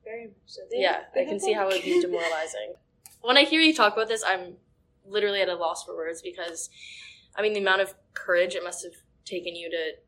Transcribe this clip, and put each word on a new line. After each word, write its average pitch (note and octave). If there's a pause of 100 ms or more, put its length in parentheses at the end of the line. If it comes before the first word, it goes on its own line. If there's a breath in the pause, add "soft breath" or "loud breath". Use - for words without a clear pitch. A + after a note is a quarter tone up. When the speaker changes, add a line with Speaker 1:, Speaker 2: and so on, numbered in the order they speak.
Speaker 1:
Very A3+
much G3 (120)
so. -
They, A3+
Speaker 2:
Yeah, E3+ (140)
Speaker 1:
they C5
Speaker 2:
I -
can D4
Speaker 1:
have G4
Speaker 2:
see F#4+
how G4+
it F#4+
would F#4
be F4
Speaker 1:
<laughs> E4+
Speaker 2:
demoralizing. E3+ (480)
When B3
I C#4+
hear D#4
you D#4
talk G#3+
about A3
this, A3
I'm F3+ (520)
literally G3+
at F3+
a F3
loss E3+
for F3
words E3
because, F3 (680 loud breath)
I G3+
mean, G#3+
the G3+
amount F#3+
of F#3+ (180)
courage F3+
it F3
must F3
have F3 (320)
taken F3+
you E3+
to D#3+ (160)